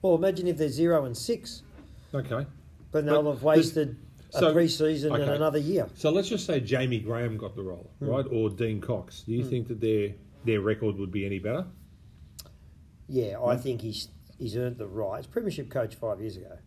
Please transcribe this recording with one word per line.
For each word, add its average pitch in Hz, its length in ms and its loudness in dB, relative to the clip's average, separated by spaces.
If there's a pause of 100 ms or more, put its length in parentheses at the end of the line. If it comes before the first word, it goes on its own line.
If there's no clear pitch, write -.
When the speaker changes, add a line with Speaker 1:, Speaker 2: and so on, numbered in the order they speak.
Speaker 1:
Well, 180 140 6
imagine 180 320 2
if 165 100 0
they're 151 120 0
zero 151 360 4
and 120 100 -6
six - 460 -6 (540)
Speaker 2:
Okay. 135 140 -4 (100)
Speaker 1:
but 143 80 -6 (440)
Speaker 2:
But 151 140 0
Speaker 1:
they'll 147 260 4
have 127 120 -6
wasted 156 520 4 (360)
Speaker 2:
so, 165 180 4
Speaker 1:
a 156 40 4
pre-season 156 600 2
and 147 100 2
Speaker 2:
okay. 143 120 0
Speaker 1:
another 151 240 2
year. 151 340 0
Speaker 2:
So - 160 0
let's 185 200 2
just 214 180 -4
say 156 120 2
Jamie 127 400 0
Graham 113 380 -2
got - 180 -8
the 95 60 -8
role, 90 380 -10
Speaker 1:
Hmm. 139 80 -4
Speaker 2:
right, 131 240 0
or 113 180 2
Dean 107 320 -2
Cox. - 400 -6
Do 113 120 -4
you 123 100 0
Speaker 1:
Hmm. 131 60 -4
Speaker 2:
think 120 180 -2
that 113 120 -6
their, 104 360 2 (300)
their 107 160 2
record 104 360 0
would 95 140 -6
be 98 160 -2
any 98 100 -4
better? 120 280 -4 (1400)
Speaker 1:
Yeah, 113 320 -2
I 123 160 4
Speaker 2:
Hmm. 127 60 -4
Speaker 1:
think 120 200 -4
he's, 110 260 -8 (320)
he's 110 180 -6
earned 123 220 -2
the 107 80 -6
right. 101 300 -4
He's 139 100 -12
premiership 196 420 -4
coach 113 260 -2
five 107 260 -4
years 104 160 -8
ago. 87 300 -16